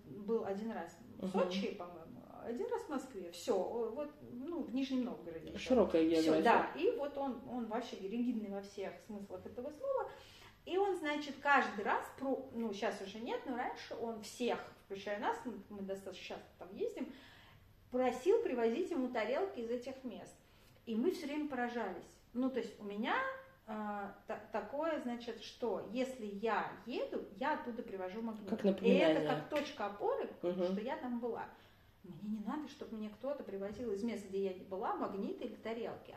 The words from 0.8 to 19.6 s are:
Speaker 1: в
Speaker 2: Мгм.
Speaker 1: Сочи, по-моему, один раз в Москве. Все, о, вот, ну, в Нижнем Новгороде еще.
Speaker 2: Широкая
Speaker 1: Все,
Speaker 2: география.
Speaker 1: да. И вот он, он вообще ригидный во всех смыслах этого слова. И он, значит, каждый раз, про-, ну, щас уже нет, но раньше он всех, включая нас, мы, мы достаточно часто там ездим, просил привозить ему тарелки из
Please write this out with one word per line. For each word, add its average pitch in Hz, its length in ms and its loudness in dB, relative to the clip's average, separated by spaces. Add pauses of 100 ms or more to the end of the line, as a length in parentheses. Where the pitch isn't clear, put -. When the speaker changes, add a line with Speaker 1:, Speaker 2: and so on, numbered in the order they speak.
Speaker 1:
в - 60 -4
Speaker 2:
Мгм. 190 60 0
Speaker 1:
Сочи, 185 440 2
по-моему, - 460 -10 (220)
один 247 280 -2
раз 480 100 0
в - 80 -10
Москве. 190 420 -4
Все, - 240 0
о, 214 400 0
вот, 294 140 -2 (220)
ну, 294 320 -4
в 208 100 -8
Нижнем 262 320 2
Новгороде 165 460 -6
еще. 202 80 -6
Speaker 2:
Широкая 180 500 6
Speaker 1:
Все, 160 240 8
Speaker 2:
география. 156 100 8
Speaker 1:
да. - 280 8 (100)
И 403 160 6
вот 285 200 -2
он, 269 220 -2 (100)
он 240 180 -2
вообще 233 300 -2
ригидный 214 520 -2
во 196 120 -4
всех 196 320 -6 (140)
смыслах 202 380 -8
этого 247 240 -8
слова. 523 400 0 (560)
И 339 120 2
он, 392 200 4
значит, 294 440 -2
каждый 254 440 6
раз, 330 200 2 (120)
про-, 262 360 0
ну, 226 200 -2
щас 202 280 0
уже 196 180 -8
нет, 359 260 -2
но 254 120 -2
раньше - 440 -4
он 226 200 -4
всех, - 380 0 (260)
включая 202 340 -4
нас, 392 260 0
мы, 226 80 -4 (160)
мы 202 140 -8
достаточно 190 420 -6 (100)
часто - 120 -14 (100)
там 170 160 -14
ездим, 339 380 -2 (800)
просил 254 500 4
привозить 247 500 2
ему 254 180 0
тарелки 254 500 0
из 226 100 -2